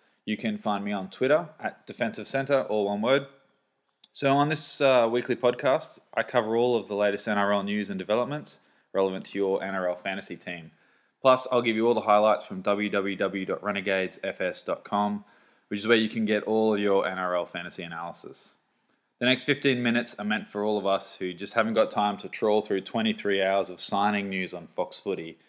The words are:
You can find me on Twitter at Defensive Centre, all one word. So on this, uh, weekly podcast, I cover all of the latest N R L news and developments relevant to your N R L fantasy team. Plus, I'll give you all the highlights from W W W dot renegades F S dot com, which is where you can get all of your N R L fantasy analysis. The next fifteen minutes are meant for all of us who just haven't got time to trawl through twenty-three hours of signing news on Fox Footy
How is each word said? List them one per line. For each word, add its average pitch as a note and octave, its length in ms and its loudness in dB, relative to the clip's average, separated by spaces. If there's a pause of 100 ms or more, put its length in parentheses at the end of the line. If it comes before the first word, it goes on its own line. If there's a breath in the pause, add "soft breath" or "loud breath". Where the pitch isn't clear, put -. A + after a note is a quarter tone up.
(240 soft breath)
You G#2+ 120 -4
can G#2+ 220 -4
find G2+ 260 -2
me G#2 80 -4
on F#2+ 180 -6
Twitter D#3 380 0 (100)
at - 300 -8
Defensive A2+ 400 -6
Centre, C3+ 340 0
all G#2 220 0
one G2+ 180 -2
word. C#3 240 2 (880)
So C#3 180 0
on C#3+ 180 4
this, D#3 320 -4
uh, B2+ 300 6
weekly B2 240 0
podcast, C3 640 0 (160)
I A2+ 80 2
cover A2+ 340 0
all A#2+ 200 4
of G2 100 -2
the G#2 80 -6
latest G2+ 320 0
N G#2+ 100 0
R G2+ 160 4
L G2+ 120 2
news G2+ 260 -2
and F#2+ 80 -6
developments G#2 640 -4 (320 soft breath)
relevant F#2+ 340 0
to - 120 -8
your F#2+ 220 2
N F#2+ 140 -4
R F#2 140 -2
L F2+ 80 -2
fantasy F#2+ 400 -8
team. E2+ 340 -12 (500 soft breath)
Plus, C3 300 4
I'll B2 120 2
give A2+ 120 2
you A2+ 140 2
all A#2+ 60 6
the A2 80 0
highlights G#2+ 440 4
from F#2+ 140 -10
W G2+ 300 0
W G2 260 -2
W F#2+ 280 -2
dot F#2 200 -4
renegades F#2+ 580 -2
F F#2+ 180 -6
S F2+ 220 -4
dot - 220 -4
com, G#2 400 0 (420 soft breath)
which G#2 140 -6
is G#2+ 80 -2
where A#2 80 6
you A2 120 2
can A2 180 -2
get G#2+ 180 0
all A2 300 2
of G2+ 40 0
your G2 300 4
N F#2 100 -6
R F2+ 160 0
L F2 100 0
fantasy F2 380 -10
analysis. E2+ 720 -12 (640)
The A#2+ 80 0
next B2+ 160 2
fifteen C3+ 400 2
minutes A#2 360 0
are G#2 60 -6
meant G#2 240 -2
for G#2 160 -4
all G#2+ 140 2
of F#2+ 80 -2
us G2 300 -2
who F#2 180 -6
just F#2+ 180 -12
haven't A2+ 220 0
got G#2+ 160 2
time G#2 260 0
to F#2+ 140 -12
trawl G#2+ 320 2
through G2 180 -2
twenty-three G#2 600 -2
hours F#2+ 260 2
of F2+ 100 -12
signing G2+ 520 0
news F#2 240 -4
on E2+ 120 -12
Fox - 320 -6
Footy E2 380 -6 (120)